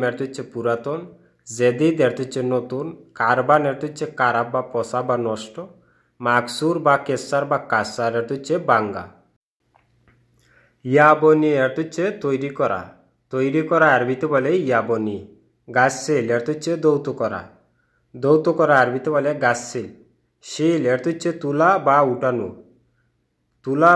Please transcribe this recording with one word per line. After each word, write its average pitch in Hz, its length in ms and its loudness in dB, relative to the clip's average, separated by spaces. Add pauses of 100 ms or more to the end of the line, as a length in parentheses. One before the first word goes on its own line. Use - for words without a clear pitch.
অর্থ 123 180 -2
হচ্ছে 135 220 -8
পুরাতন, 117 560 -4 (480)
জেদিদ 123 540 2
অর্থ 123 200 2
হচ্ছে 131 200 -6 (120)
নতুন, 127 320 -4 (280)
কারবান 131 540 2
অর্থ 135 160 -4
হচ্ছে 151 220 -8 (140)
কারাপ 120 320 0
বা 131 100 -2 (100)
পচা 117 300 -4
বা 127 160 -2
নষ্ট, 110 380 -6 (640)
মাকসুর 123 600 0
বা 147 180 4
কেসার 139 480 -2
বা 143 120 -2 (140)
কাসার 117 440 -2
অর্থ 117 160 -4
হচ্ছে 139 240 -4 (120)
বাঙ্গা। 104 380 0 (1800)
ইয়াবনি 151 720 6
অর্থ 131 220 0
হচ্ছে 165 240 -6 (180)
তৈরি 139 280 -4
করা। 101 320 -4 (520)
তৈরি 135 340 0
করা 160 260 4
আরবিতে 127 340 0
বলে 139 300 0
ইয়াবনি। 113 600 -2 (500)
গাসেল 131 640 0
অর্থ 120 160 -2
হচ্ছে 151 280 -4
দৌত 147 300 2 (120)
করা। 101 220 -4 (720)
দৌত 147 300 2 (120)
করা 147 220 4
আরবিতে 127 300 0
বলে 147 220 0 (120)
গাসেল। 120 440 -2 (560)
শিল 156 480 -2
অর্থ 127 160 -2
হচ্ছে 165 220 -4 (100)
তুলা 147 380 2
বা 139 260 4
উঠানো। 123 440 -2 (1160)
তুলা 151 300 4